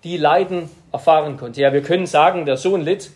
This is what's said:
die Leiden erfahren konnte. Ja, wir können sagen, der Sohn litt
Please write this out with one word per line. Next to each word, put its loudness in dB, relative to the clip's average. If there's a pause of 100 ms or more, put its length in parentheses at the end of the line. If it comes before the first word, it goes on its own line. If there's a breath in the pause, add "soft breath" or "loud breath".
die -8
Leiden 0 (220)
erfahren 2
konnte. -8
Ja, 4
wir 2
können -2
sagen, 2
der -2
Sohn -2
litt -4